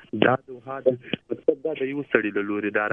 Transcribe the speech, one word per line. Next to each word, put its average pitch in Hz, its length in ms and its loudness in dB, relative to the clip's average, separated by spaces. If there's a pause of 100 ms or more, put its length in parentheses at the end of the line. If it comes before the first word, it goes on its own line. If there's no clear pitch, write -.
(140)
دا 113 200 6
د 131 220 -8
وها 135 240 -12
ده. 131 160 2 (340)
مطلب - 340 -2
دا 160 160 -2
د - 20 -2
یوه 139 300 -4
سړي 107 240 2
له 101 60 0 (100)
لوري 104 180 -2
دا 104 220 0